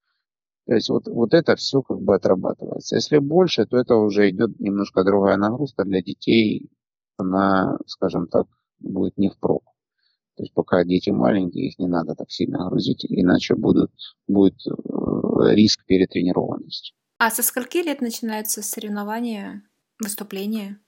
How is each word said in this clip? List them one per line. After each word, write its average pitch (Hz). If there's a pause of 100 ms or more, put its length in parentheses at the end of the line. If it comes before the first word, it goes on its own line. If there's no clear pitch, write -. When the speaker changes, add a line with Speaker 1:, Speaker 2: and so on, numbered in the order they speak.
(680)
Speaker 1:
То -
есть -
вот, 123
вот 117
это 160
все -
как 95
бы 98
отрабатывается. -
Если 147
больше, 151
то 123
это 123
уже 104
идет 107
немножко 101
другая 98
нагрузка 107
для 95
детей. 107 (480)
Она, 95
скажем -
так, - (320)
будет 95
не 98
впрок. - (720)
То -
есть -
пока 90
дети 90
маленькие, 98
их -
не 92
надо 82
так -
сильно 87
грузить, -
иначе -
будут, 90 (360)
будет, 98 (120)
э, -
риск 104
перетренированности. - (240)
Speaker 2:
А 226
со -
скольки 247
лет 320
начинаются 220
соревнования, 208 (360)
выступления? 202